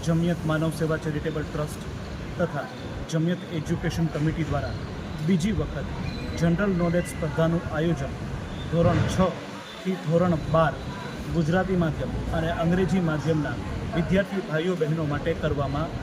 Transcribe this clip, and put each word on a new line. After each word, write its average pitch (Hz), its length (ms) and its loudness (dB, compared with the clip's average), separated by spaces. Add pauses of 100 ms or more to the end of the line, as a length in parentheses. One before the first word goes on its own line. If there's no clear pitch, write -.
જમિયત 170 400 2
માનવ 156 340 2
સેવા 156 200 0
ચેરિટેબલ 151 460 -2
ટ્રસ્ટ - 380 -4 (520)
તથા 160 320 -2 (420)
જમિયત 165 340 2 (100)
એજ્યુકેશન 165 540 0
કમિટી 156 420 0
દ્વારા 139 260 -2 (520)
બીજી 190 260 4
વખત 147 340 -2 (500)
જનરલ 170 400 4
નોલેજ 170 300 2
સ્પર્ધાનું 165 680 0
આયોજન 151 420 0 (540)
ધોરણ 165 400 4
છ - 100 0 (600)
થી 185 240 -2
ધોરણ 170 320 4 (180)
બાર 160 200 6 (600)
ગુજરાતી 180 420 2
માધ્યમ 139 360 0 (200)
અને 165 200 0
અંગ્રેજી 175 480 2
માધ્યમના 151 540 0 (400)
વિદ્યાર્થી 190 540 2
ભાઈઓ 160 280 0
બહેનો 156 280 0
માટે 143 300 0
કરવામાં 143 680 -2